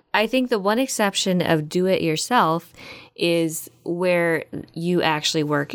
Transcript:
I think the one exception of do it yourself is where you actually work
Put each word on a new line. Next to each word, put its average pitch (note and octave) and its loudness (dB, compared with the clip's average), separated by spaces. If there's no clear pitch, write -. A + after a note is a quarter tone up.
I G#3 2
think B3+ 0
the A3 0
one G3+ 0
exception G3 0
of D#3+ 0
do F3+ 0
it F#3 2
yourself E3 0
is E3 0
where E3+ 0
you F3 0
actually D3+ 0
work D3 -2